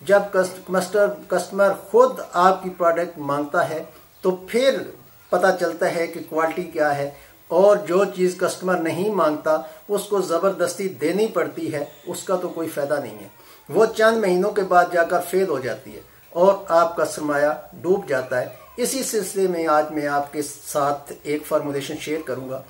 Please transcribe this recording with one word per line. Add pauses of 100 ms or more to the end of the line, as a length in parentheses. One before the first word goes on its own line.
जब
कस्ट-,
कस्टमर, (140)
customer (140)
खुद (100)
आपकी
product
मांगता
है (380)
तो (100)
फिर (400)
पता
चलता
है
कि
quality
क्या
है, (360)
और
जो
चीज़
customer
नहीं
मांगता (380)
उसको
ज़बरदस्ती (140)
देनी
पड़ती
है, (220)
उसका
तो
कोई
फ़ायदा
नहीं
है। (380)
वो
चंद
महीनों
के
बाद
जाकर
fail
हो
जाती
है (320)
और
आपका
सरमाया (240)
डूब
जाता
है। (200)
इसी
सिलसिले
में
आज
मैं
आपके
साथ (140)
एक
formulation
share
करूंगा